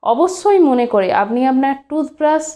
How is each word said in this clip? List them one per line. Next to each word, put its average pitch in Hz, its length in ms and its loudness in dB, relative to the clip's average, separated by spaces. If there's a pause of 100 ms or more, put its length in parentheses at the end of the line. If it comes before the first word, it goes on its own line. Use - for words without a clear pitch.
অবশ্যই 370 640 0
মনে 247 180 2
করে 202 220 0 (140)
আপনি 226 240 -2
আপনার 262 280 0 (140)
টুথব্রাশ 302 560 -2 (120)